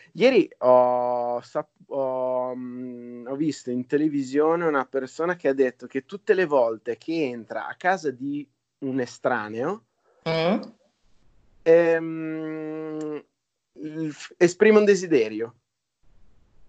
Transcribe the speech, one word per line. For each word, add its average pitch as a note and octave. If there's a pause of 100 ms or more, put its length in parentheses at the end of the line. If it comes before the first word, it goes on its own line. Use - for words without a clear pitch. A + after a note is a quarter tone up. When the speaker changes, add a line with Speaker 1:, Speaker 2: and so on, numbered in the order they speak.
(120)
Speaker 1:
ieri B3+ (100)
ho B2
sap-, - (160)
ho, B2+
mm, B2
ho C3+
visto C#3+
in B2
televisione D3
una C#3+
persona D#3
che D#3+
ha C3+
detto C3
che C3
tutte G3+
le F#3
volte A#2
che E3
entra A#2
a B2+
casa F3+
di C#3 (340)
un C3+
estraneo, A#2+ (440)
Speaker 2:
Mm. E3 (1000)
Speaker 1:
ehm, D#3 (500)
il D#3
f-, -
esprime G#3
un G#3
desiderio. B2+ (1160)